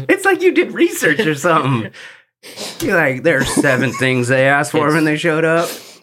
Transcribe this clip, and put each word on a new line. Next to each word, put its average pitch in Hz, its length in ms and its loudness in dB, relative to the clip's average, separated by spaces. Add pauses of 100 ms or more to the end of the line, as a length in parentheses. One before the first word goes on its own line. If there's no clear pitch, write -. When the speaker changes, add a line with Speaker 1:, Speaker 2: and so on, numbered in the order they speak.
(100)
Speaker 1:
It's 381 160 0
like 381 160 2
you 359 100 4
did 311 200 0
research 185 480 0
or 156 140 0
something. 135 560 0 (920)
You're 214 160 0
like, 131 260 0
"There 151 160 2
are 135 80 0
seven 127 460 2
things 127 360 0
they 131 180 2
asked 143 260 0
for 151 160 0
Speaker 2:
It's 151 60 2
Speaker 1:
when 160 120 2
they 151 100 0
showed 160 280 0
up." 165 260 0 (320)